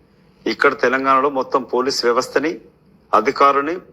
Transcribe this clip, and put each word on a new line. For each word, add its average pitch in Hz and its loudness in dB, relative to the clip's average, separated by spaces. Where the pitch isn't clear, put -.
ఇక్కడ 135 0
తెలంగాణలో 135 2
మొత్తం 131 -2
పోలీస్ 127 -2
వ్యవస్థని, 131 -2
అధికారుని 139 2